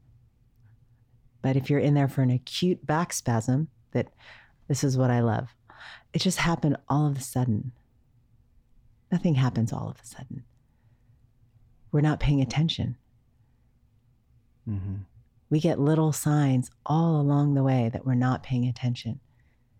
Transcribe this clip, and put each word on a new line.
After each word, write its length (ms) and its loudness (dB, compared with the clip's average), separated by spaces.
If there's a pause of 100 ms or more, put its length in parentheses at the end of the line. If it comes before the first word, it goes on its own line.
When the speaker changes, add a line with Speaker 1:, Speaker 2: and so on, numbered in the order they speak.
(1400)
Speaker 1:
But 160 0
if 120 0
you're 120 2
in 140 4
there 140 4
for 140 0
an 80 4
acute 560 -2
back 260 -2
spasm, 560 0 (220)
that, 180 -2 (600)
this 140 -2
is 140 0
what 140 2
I 100 2
love. 340 -2 (580)
It 80 -4
just 180 0
happened 380 0 (120)
all 180 2
of 120 0
a 20 -8
sudden. 520 -2 (1400)
Nothing 220 0
happens 380 0
all 180 -6
of 100 -16
a 60 -20
sudden. 380 -16 (1500)
We're 80 2
not 200 2
paying 200 2
attention. 560 -2 (1700)
Speaker 2:
Mm-hmm. 280 -6 (540)
Speaker 1:
We 100 2
get 180 0
little 340 2
signs 580 0 (160)
all 340 2
along 340 2
the 80 2
way 300 2
that 140 -8
we're 80 2
not 280 0
paying 240 -2
attention. 540 -4 (600)